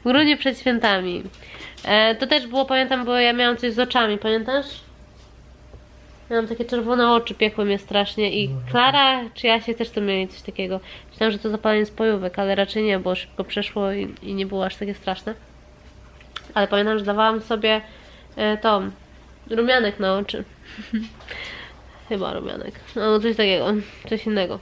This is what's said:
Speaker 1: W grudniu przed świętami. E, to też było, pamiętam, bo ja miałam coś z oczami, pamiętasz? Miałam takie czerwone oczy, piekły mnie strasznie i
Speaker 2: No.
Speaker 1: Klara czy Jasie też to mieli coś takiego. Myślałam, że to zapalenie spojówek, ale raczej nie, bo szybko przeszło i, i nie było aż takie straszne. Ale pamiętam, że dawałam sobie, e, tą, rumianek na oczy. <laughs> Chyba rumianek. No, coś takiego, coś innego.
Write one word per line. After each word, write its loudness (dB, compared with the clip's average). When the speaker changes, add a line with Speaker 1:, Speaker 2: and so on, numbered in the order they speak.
Speaker 1:
W 0
grudniu 6
przed -2
świętami. 0
E, 4
to -4
też 2
było, 0
pamiętam, 0
bo 0
ja 4
miałam 2
coś -2
z -4
oczami, 2
pamiętasz? 0
Miałam 0
takie -4
czerwone 2
oczy, 2
piekły 0
mnie 0
strasznie 0
i -2
Speaker 2:
No. -4
Speaker 1:
Klara 4
czy -4
Jasie 2
też -4
to -2
mieli 0
coś -18
takiego. -6
Myślałam, 0
że -4
to -4
zapalenie 2
spojówek, -2
ale 0
raczej 0
nie, 2
bo 0
szybko -6
przeszło -4
i, -6
i -8
nie -2
było -2
aż -6
takie -6
straszne. -6
Ale 2
pamiętam, 2
że -4
dawałam 2
sobie, 0
e, 0
tą, 0
rumianek 2
na 2
oczy. -6
<laughs> -12
Chyba -4
rumianek. -8
No, 4
coś 0
takiego, 2
coś -4
innego. -2